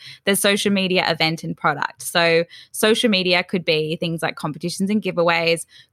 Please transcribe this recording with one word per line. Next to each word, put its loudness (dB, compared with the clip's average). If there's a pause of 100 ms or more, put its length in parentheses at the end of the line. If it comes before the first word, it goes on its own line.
(240)
there's 0
social 2
media, 2
event, -2
and -8
product. -2
So 2 (280)
social 2
media 2
could -4
be 0
things -4
like -4
competitions -6
and 2
giveaways, 0 (280)